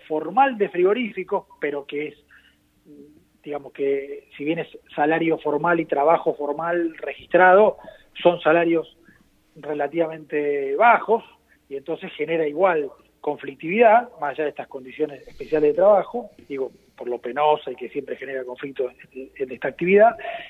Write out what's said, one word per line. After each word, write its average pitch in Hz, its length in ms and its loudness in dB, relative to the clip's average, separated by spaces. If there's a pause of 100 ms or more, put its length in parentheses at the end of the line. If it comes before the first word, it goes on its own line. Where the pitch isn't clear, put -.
formal 202 500 0
de 202 100 0
frigoríficos, 196 760 -2 (160)
pero 143 260 -6
que 147 220 -8
es, 147 60 -16 (1300)
digamos 143 280 -10
que, 139 640 -4
si 147 80 -10
bien 165 140 -2
es 160 100 -8 (260)
salario 160 440 2
formal 151 420 0
y 160 40 -2
trabajo 160 500 2
formal 160 640 -4
registrado, 180 800 2 (460)
son 175 180 4
salarios 165 560 0 (600)
relativamente 147 1200 -4
bajos, 220 480 4 (440)
y 139 80 -10
entonces 160 400 -10
genera 160 300 -2
igual 156 420 0 (320)
conflictividad, 202 880 2 (120)
más 143 120 -6
allá 151 120 -4
de 143 60 -2
estas - 180 -14
condiciones 139 580 -8
especiales 151 440 0
de 143 40 0
trabajo, 202 560 2 (180)
digo, 135 240 -6 (240)
por 123 120 -10
lo 120 100 -4
penosa 147 540 0
y 123 40 -12
que 120 120 -12
siempre 131 280 -8
genera 131 280 -10
conflicto 123 460 -8 (220)
en, 131 240 -16
en 131 160 -8
esta 123 160 -8
actividad, 202 480 4 (340)